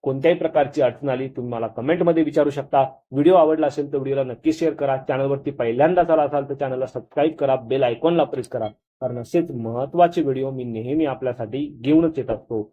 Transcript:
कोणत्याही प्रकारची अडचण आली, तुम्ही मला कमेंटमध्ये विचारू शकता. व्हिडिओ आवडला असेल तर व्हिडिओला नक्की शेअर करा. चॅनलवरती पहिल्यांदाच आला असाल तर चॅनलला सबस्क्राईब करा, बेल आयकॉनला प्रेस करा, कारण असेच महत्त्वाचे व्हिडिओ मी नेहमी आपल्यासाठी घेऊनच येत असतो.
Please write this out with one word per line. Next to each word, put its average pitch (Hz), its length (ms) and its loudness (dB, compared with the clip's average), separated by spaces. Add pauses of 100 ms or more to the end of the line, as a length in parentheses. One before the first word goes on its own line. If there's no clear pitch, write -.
कोणत्याही 143 360 2
प्रकारची 151 440 0
अडचण 131 260 0
आली, 131 200 -2
तुम्ही 123 240 -8
मला 113 140 -4
कमेंटमध्ये 160 560 0
विचारू 147 280 2
शकता. 139 320 0 (280)
व्हिडिओ 143 240 4
आवडला 156 320 4
असेल 143 260 -4
तर 143 60 -2
व्हिडिओला 135 260 -2
नक्की 127 280 -2
शेअर 156 220 -2
करा. 135 240 -2
चॅनलवरती 139 520 -2
पहिल्यांदाच 147 600 2
आला 156 120 4
असाल 139 260 -2
तर 143 60 -6
चॅनलला 131 320 -4
सबस्क्राईब 151 480 -2
करा, 135 240 0
बेल 127 240 -2
आयकॉनला 151 420 2
प्रेस 131 240 -6
करा, 110 200 -6 (340)
कारण 120 160 -6
असेच 170 320 -2
महत्त्वाचे 139 720 0
व्हिडिओ 135 280 -2
मी 127 140 -8
नेहमी 120 420 -2
आपल्यासाठी 127 600 -6 (160)
घेऊनच 156 360 2
येत 117 120 -6
असतो. 110 320 -4 (100)